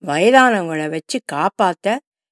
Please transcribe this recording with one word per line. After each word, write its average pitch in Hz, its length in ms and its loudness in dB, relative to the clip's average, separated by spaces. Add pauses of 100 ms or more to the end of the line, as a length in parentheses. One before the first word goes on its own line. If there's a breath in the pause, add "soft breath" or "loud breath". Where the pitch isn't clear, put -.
வயதானவங்கள 175 840 2
வச்சு 160 320 -8 (120)
காப்பாத்த 190 680 -2 (340)